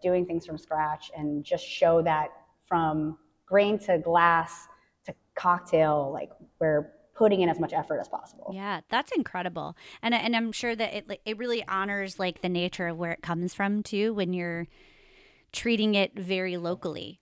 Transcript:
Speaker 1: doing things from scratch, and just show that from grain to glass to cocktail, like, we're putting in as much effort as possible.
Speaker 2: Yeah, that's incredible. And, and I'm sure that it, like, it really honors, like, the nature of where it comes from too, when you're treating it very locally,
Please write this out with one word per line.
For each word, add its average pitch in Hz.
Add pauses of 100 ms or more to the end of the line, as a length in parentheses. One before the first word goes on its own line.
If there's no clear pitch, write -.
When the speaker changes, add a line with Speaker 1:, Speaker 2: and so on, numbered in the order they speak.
Speaker 1:
doing 180
things 170
from 160
scratch, 156
and 147
just -
show 165
that 156 (320)
from 156 (300)
grain 202
to 185
glass 170 (380)
to - (220)
cocktail, 156
like, - (280)
we're 156 (240)
putting 202
in 170
as 165
much 160
effort -
as -
possible. -
Speaker 2:
Yeah, 190
that's 254
incredible. 175 (260)
And, 233
and 233
I'm 226
sure 233
that 220
it, 208
like, 208
it 214
really 233
honors, 196
like, 180
the 180
nature 180
of 165
where 170
it -
comes 175
from 202
too, 214
when 190
you're 170 (840)
treating 214
it 196
very 185
locally, 170